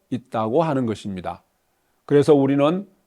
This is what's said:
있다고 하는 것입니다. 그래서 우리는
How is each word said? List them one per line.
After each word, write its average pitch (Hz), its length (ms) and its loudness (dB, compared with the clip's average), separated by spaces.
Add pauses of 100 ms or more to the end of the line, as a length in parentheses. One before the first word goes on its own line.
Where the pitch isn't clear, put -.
(100)
있다고 117 520 -4
하는 135 240 -4
것입니다. 92 580 -10 (600)
그래서 147 300 4
우리는 143 540 0 (180)